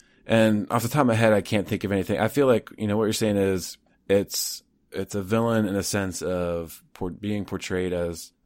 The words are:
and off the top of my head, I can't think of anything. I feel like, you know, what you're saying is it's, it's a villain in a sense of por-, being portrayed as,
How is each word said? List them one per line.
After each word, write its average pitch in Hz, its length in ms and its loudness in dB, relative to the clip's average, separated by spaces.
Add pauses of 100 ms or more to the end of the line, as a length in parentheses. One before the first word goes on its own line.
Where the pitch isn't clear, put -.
(280)
and 110 440 4
off 117 120 0
the 117 60 -2
top 151 120 2
of 127 60 4
my 113 80 4
head, 110 180 6
I 101 80 4
can't 104 260 -2
think 101 160 -4
of 98 80 -2
anything. 98 280 0
I 110 80 2
feel 139 200 2
like, 117 300 2
you 107 100 -4
know, 104 100 0
what 110 80 2
you're 107 80 0
saying 104 240 0
is 95 400 -2 (300)
it's, - 540 0 (300)
it's 95 240 -8
a 101 80 -2
villain 113 420 2
in 98 100 -2
a 98 80 0
sense 95 380 -4
of 85 640 -4 (100)
por-, 92 160 -8
being 101 360 -6
portrayed 92 480 -4
as, 85 400 -6 (120)